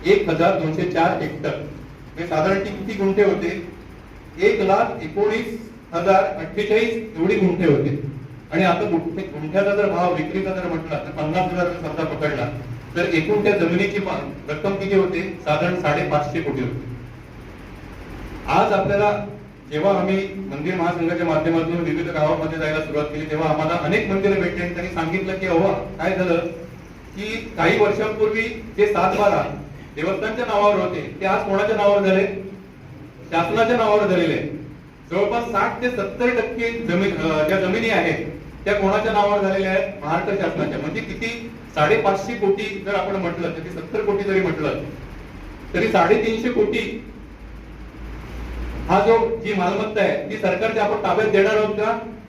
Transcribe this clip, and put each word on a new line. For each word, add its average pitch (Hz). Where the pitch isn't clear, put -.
एक 196
हजार 165
दोनशे 160
चार 165
हेक्टर. 156
म्हणजे -
साधारण 180
ती 196
किती 196
गुंठे 196
होते? -
एक 214
लाख 190
एकोणीस 208
हजार 185
अठ्ठेचाळीस 214
एवढी 190
गुंठे 180
होते. -
आणि 180
आता -
गुंठे, 170
गुंठ्याचा 170
जर 208
भाव 170
विक्रीचा 185
जर 185
म्हटला, 156
तर 131
पन्नास 170
हजार 175
जर 175
समजा 160
पकडला, 147
तर 170
एकूण 170
त्या 202
जमिनीची 180
मा-, 170
रक्कम 190
किती 190
होते? -
साधारण 170
साडेपाचशे 151
कोटी 131
होते. -
आज -
आपल्याला, 202
जेव्हा 180
आम्ही 190
मंदिर 151
महासंघाच्या 170
माध्यमातून 165
विविध 151
गावामध्ये 156
जायला 156
सुरुवात 151
केली, 151
तेव्हा 156
आम्हाला 156
अनेक 196
मंदिरं 190
भेटली 175
आणि 175
त्यांनी 170
सांगितलं 185
की, 190
"अहो, 165
काय 180
झालं 175
की 214
काही 175
वर्षांपूर्वी 214
जे 208
सात 185
बारा -
देवस्थानच्या 214
नावावर 208
होते, 175
ते 190
आज 202
कोणाच्या 202
नावावर 202
झाले? 190
शासनाच्या 214
नावावर 208
झालेले 170
आहे." -
जवळपास 220
साठ 226
ते 247
सत्तर 208
टक्के 233
जमीन, 185
अ, 156
ज्या 190
जमिनी 220
आहेत, 160
त्या 202
कोणाच्या 208
नावावर 202
झालेल्या 190
आहेत? -
महाराष्ट्र 185
शासनाच्या. 156
म्हणजे 156
किती? -
साडेपाचशे 196
कोटी 202
जर 196
आपण 190
म्हटलं, 170
तर 160
ते -
सत्तर 180
कोटी 202
जरी 190
म्हटलं, 156
तरी 214
साडेतीनशे 226
कोटी -
हा 190
जो, 226
जी 208
मालमत्ता 196
आहे, -
ती -
सरकारच्या 208
आपण 214
ताब्यात 202
देणार 196
आहोत 214
का? 220